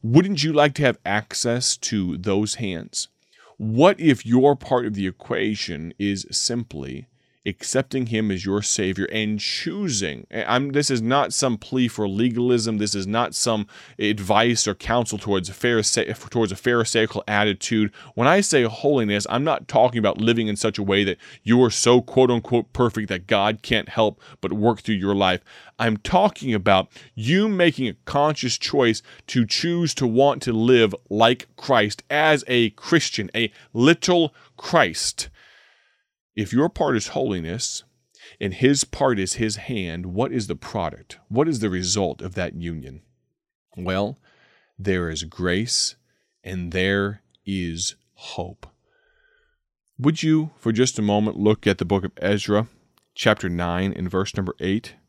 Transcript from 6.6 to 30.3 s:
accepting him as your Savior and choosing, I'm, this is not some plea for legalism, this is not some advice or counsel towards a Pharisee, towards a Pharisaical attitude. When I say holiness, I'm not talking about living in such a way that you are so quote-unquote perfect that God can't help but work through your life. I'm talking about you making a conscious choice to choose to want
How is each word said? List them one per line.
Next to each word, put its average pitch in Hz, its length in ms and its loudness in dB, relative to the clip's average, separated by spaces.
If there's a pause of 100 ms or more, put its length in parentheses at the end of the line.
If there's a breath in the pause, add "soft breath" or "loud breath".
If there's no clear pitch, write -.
accepting 131 600 -4
him 110 240 -2
as 92 140 -4
your 95 160 0
Savior 95 500 -2
and 107 300 -4
choosing, 107 920 -6
I'm, 127 420 -2
this 143 180 0
is 127 100 -2
not 120 320 0
some 127 240 -2
plea 123 320 -2
for 107 180 -4
legalism, 113 680 0
this 104 180 -2
is 95 120 -6
not 107 280 -2
some 110 320 -2 (320 loud breath)
advice 107 680 2
or 101 60 -2
counsel 117 420 -2
towards 95 320 -2
a 95 40 -14
Pharisee, 110 760 -2
towards 110 240 0
a 95 40 -10
Pharisaical 113 680 0
attitude. 104 640 0 (240 loud breath)
When 120 140 2
I 190 140 4
say 143 220 4
holiness, 113 680 0
I'm 123 140 -2
not 151 220 -2
talking 117 320 2
about 101 220 0
living 113 280 2
in 104 80 -2
such 107 200 -2
a 107 60 -4
way 98 220 2
that 95 120 -2 (260 loud breath)
you 120 220 6
are 117 60 4
so 123 320 4
quote-unquote 123 720 2
perfect 110 340 0
that 92 180 -6
God 107 360 0
can't - 260 -2
help 107 320 0 (220 loud breath)
but 98 100 -2
work 107 300 0
through 110 140 -2
your 98 180 0
life. 92 260 2 (380 loud breath)
I'm 113 180 0
talking 180 560 0
about 98 380 2 (240 loud breath)
you 165 340 2
making 170 400 2
a - 160 -8
conscious 143 540 0
choice 120 420 2 (280 loud breath)
to 120 180 0
choose 170 480 -2
to 131 120 -2
want 127 360 2